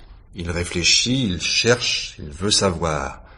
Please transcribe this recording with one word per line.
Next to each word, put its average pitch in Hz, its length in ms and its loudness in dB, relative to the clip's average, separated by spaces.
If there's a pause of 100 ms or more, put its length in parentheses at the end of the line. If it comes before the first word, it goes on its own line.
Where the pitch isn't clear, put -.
(340)
Il 87 160 -8
réfléchit, 123 720 0
il 90 160 -2
cherche, - 800 0
il 78 100 -12
veut 87 240 -2
savoir. 80 680 0 (160)